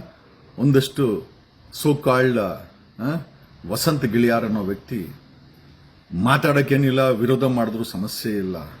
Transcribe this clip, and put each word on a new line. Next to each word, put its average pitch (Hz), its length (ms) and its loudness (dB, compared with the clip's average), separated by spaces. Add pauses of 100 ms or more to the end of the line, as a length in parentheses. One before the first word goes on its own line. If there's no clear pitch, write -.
(580)
ಒಂದಷ್ಟು 131 680 2 (560)
so 151 60 2
called, 127 500 2 (600)
ಆ, 139 140 -2 (540)
ವಸಂತ್ 139 380 -2
ಗಿಳಿಯಾರ್ 117 380 2
ಅನ್ನೋ 107 180 -2
ವ್ಯಕ್ತಿ. 95 440 -6 (1080)
ಮಾತಾಡಕ್ಕೇನಿಲ್ಲ, 139 880 2
ವಿರೋಧ 123 440 2
ಮಾಡಿದ್ರು 113 400 0
ಸಮಸ್ಯೆ 107 480 -6
ಇಲ್ಲ. 92 240 -4 (240)